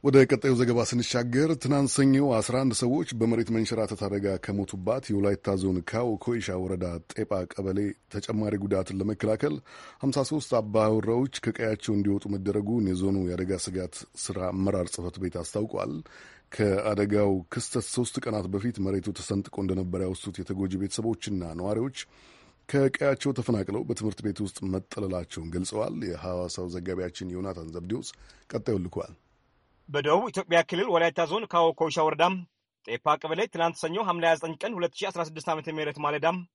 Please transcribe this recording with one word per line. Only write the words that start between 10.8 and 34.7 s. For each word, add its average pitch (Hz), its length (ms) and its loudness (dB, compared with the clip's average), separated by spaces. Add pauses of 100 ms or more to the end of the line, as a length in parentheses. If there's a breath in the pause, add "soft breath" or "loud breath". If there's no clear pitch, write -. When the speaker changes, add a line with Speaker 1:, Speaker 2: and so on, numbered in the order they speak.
Speaker 1:
ከቀያቸው 110 540 -2
እንዲወጡ 101 360 2
መደረጉን 101 580 0
የዞኑ 95 340 2
የአደጋ 90 380 -2
ስጋት 92 360 -6 (240)
ስራ 95 260 -6
አመራር 95 440 0
ጽሕፈት 87 300 -8
ቤት 90 180 -4
አስታውቋል። 92 560 -4 (580 loud breath)
ከአደጋው 101 840 4 (160)
ክስተት - 380 -4
ሶስት - 340 -2
ቀናት 107 280 -4
በፊት 101 300 -2
መሬቱ 95 340 0
ተሰንጥቆ - 460 -4
እንደነበር 92 420 -2
ያወሱት 92 360 -6
የተጎጂ 95 400 -4
ቤተሰቦችና 98 800 -4
ነዋሪዎች 107 420 -2 (720 soft breath)
ከቀያቸው 139 640 2
ተፈናቅለው 107 500 0
በትምህርት 107 380 -4
ቤት 101 200 -2
ውስጥ 98 260 -6
መጠለላቸውን 92 840 -4
ገልጸዋል። 104 540 -4
የሐዋሳው 90 680 -6
ዘጋቢያችን 90 640 -6
ዮናታን 90 380 -8
ዘብዴዎስ 87 400 -8 (380 soft breath)
ቀጣዩን 104 360 -2
ልኳል። 85 280 -8 (760)
Speaker 2:
በደቡብ 147 360 2
ኢትዮጵያ 170 360 2
ክልል - 280 0
ወላይታ 170 360 4
ዞን 202 200 -4
ካዎ 170 280 4
ኮይሻ 160 260 0
ወረዳ 156 240 4 (600)
ጤፓ 117 200 -6 (120)
ቀበሌ 160 280 -2
ትናንት 165 320 0
ሰኞ 165 260 -4
ሐምሌ 170 200 -2
ሃያ 165 120 8
ዘጠኝ 160 220 -8
ቀን 226 160 -4